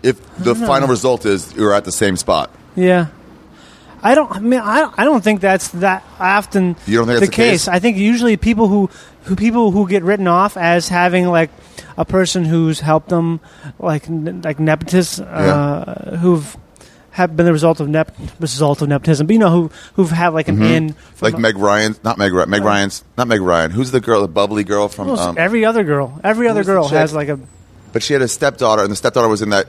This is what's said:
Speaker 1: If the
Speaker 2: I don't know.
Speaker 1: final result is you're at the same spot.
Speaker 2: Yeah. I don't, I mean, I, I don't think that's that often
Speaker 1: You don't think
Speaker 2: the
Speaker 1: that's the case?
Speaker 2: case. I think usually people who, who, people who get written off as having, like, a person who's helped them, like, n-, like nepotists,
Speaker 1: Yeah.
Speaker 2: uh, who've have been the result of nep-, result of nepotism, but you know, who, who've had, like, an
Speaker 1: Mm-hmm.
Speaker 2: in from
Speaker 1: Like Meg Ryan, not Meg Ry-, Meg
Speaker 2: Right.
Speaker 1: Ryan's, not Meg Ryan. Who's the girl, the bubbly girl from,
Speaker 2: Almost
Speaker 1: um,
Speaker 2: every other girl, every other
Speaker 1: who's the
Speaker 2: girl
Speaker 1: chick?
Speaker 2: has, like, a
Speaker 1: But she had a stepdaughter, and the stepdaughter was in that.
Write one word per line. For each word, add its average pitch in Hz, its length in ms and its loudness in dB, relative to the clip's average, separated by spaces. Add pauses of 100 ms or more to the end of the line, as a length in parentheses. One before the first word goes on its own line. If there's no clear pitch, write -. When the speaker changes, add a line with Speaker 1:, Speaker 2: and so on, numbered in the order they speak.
Speaker 1:
If 123 120 2 (220)
the 180 140 0
Speaker 2:
I - 20 2
don't 113 80 -2
know. 233 60 -2
Speaker 1:
final 135 200 2
result 123 380 0
is 98 300 -2
you're 104 180 2
at 101 100 2
the 92 80 -8
same 98 260 0
spot. 80 340 -2 (240)
Speaker 2:
Yeah. 180 320 2 (960)
I 220 120 4
don't, 302 160 0
I 185 80 -10
mean, 247 200 0
I, 233 360 0
I 196 80 0
don't 262 200 2
think 208 180 0
that's 190 280 0
that 190 340 -2 (160)
often 190 560 0 (100)
Speaker 1:
You 113 140 2
don't 113 80 0
think 120 120 0
Speaker 2:
the 107 60 4
Speaker 1:
that's 185 60 -2
the - 40 -10
case? 233 160 4 (120)
Speaker 2:
case. - 40 -4
I 180 120 0
think 208 180 0
usually 226 400 2
people 220 300 2
who, 196 240 2 (320)
who, 190 120 -2
people 220 360 2
who 196 180 0
get 190 140 0
written 196 240 0
off 180 280 2
as 170 320 0
having, 180 400 2
like, 165 220 2 (480)
a 165 80 -2
person 185 400 0
who's 160 340 0
helped 156 300 0
them, 165 300 -2 (400)
like, 156 280 -4
n-, 165 380 -8
like 151 140 -6
nepotists, 160 600 0
Speaker 1:
Yeah. 196 60 -12
Speaker 2:
uh, 147 920 -2
who've 170 380 0 (560)
have 180 240 -2
been 170 120 4
the 175 40 4
result 160 280 2
of 147 100 -4
nep-, 156 260 -2 (240)
result 143 440 -2
of 147 60 -2
nepotism, 143 360 0
but 175 80 2
you 226 60 4
know, 208 100 4
who, 165 220 2 (240)
who've 175 160 2
had, 170 180 0
like, 160 180 -2
an 101 100 0
Speaker 1:
Mm-hmm. 107 60 2
Speaker 2:
in 156 300 2
from - 380 -4
Speaker 1:
Like 117 80 -6
Meg 110 180 0
Ryan, 104 460 2
not 110 160 -4
Meg 101 120 2
Ry-, 90 140 2
Meg 101 160 0
Speaker 2:
Right. 101 60 0
Speaker 1:
Ryan's, 101 360 -2 (140)
not 123 100 -2
Meg 113 140 0
Ryan. 82 300 0
Who's 123 180 -4
the 127 100 0
girl, 110 220 0
the 101 60 0
bubbly 101 360 -2
girl 101 240 -2
from, 101 220 -8
Speaker 2:
Almost 208 180 -2
Speaker 1:
um, 85 120 -4
Speaker 2:
every 214 260 0
other 226 180 0
girl, 143 400 -4
every 220 240 0
other 220 120 0
Speaker 1:
who's 190 80 -2
the 196 60 0
Speaker 2:
girl 170 140 2
Speaker 1:
chick? 151 120 0
Speaker 2:
has, 156 160 0
like, 147 140 -4
a 147 100 -6 (540)
Speaker 1:
But 117 100 -2
she 147 100 -2
had 139 80 2
a 127 60 0
stepdaughter, 113 560 0
and 98 80 -2
the 104 40 -4
stepdaughter 123 320 0
was 107 140 0
in 107 80 -4
that. 98 200 0